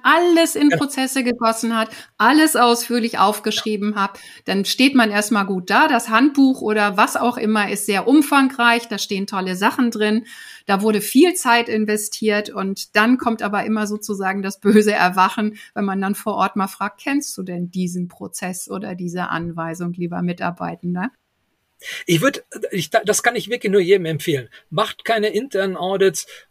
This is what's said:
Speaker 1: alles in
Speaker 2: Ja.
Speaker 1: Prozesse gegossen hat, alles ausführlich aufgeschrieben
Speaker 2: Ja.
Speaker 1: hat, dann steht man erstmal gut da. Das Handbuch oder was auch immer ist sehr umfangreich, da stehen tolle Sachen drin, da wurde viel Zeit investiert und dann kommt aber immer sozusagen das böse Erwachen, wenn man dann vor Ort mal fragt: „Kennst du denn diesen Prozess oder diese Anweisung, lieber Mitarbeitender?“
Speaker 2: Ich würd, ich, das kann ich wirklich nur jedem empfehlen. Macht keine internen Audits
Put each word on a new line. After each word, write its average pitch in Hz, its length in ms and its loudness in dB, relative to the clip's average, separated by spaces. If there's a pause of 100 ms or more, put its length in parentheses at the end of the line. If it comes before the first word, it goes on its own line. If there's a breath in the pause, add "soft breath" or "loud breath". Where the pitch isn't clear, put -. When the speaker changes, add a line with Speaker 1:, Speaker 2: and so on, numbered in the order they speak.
Speaker 1:
alles 330 540 4
in 294 140 4
Speaker 2:
Ja. - 80 2
Speaker 1:
Prozesse 269 440 -2
gegossen 233 540 0
hat, 226 140 -2 (260 loud breath)
alles 302 400 4
ausführlich 240 640 2
aufgeschrieben 214 720 -2
Speaker 2:
Ja. 202 120 -2
Speaker 1:
hat, - 140 -6 (280 loud breath)
dann 190 180 0
steht 269 300 2
man 226 160 4
erstmal 208 340 0
gut 185 240 -4
da. 254 180 4
Das 240 220 0
Handbuch 262 540 4
oder 208 340 0
was 233 200 2
auch 233 200 0
immer 214 340 -2
ist 202 140 -6
sehr 196 240 -2
umfangreich, 262 800 2
da 208 80 -6
stehen 196 300 -4
tolle 185 280 -4
Sachen 233 360 0
drin, 214 340 0 (400 loud breath)
da 196 160 2
wurde 214 220 2
viel 339 320 4
Zeit 233 340 2
investiert 214 800 -2
und 196 480 -6
dann 233 220 4
kommt 233 240 -2
aber 202 220 -2
immer 214 220 -2
sozusagen 196 560 -6
das 196 160 -8
böse 208 340 4
Erwachen, 190 680 0 (160 loud breath)
wenn 202 100 -4
man 196 160 -2
dann 196 140 -2
vor 196 220 -6
Ort 196 200 -2
mal 196 120 -2
fragt: - 340 -10
„Kennst 285 340 -4
du 196 60 -8
denn 175 280 -8
diesen 180 380 -6
Prozess 185 600 -12
oder 190 240 -8
diese 175 340 -8
Anweisung, 170 640 -6
lieber 175 300 -6
Mitarbeitender?“ 180 880 -6 (960 loud breath)
Speaker 2:
Ich 165 140 4
würd, 277 240 0 (260)
ich, 185 200 -6
das 208 340 0
kann 240 100 2
ich 202 160 -6
wirklich 226 220 -4
nur 202 80 4
jedem 185 240 2
empfehlen. 151 440 -4 (220 soft breath)
Macht 202 340 -2
keine 214 260 0
internen 196 460 -2
Audits 185 520 0 (220 loud breath)